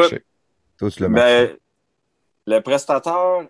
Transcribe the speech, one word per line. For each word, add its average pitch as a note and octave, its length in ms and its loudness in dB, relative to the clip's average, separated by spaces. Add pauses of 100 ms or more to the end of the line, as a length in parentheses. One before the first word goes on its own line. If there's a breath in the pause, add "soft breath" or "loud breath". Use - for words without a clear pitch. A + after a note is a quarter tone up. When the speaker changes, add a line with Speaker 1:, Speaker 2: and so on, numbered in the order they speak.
(120)
Speaker 1:
marché. - 100 -12 (580)
Speaker 2:
Toi, G2+ 120 -4
tu - 120 -10
l'as F#2 60 0
Speaker 3:
ben, A2 40 0
Speaker 2:
marché. A#2+ 420 2 (920)
Speaker 3:
le A2 120 2
prestateur, E3 920 -2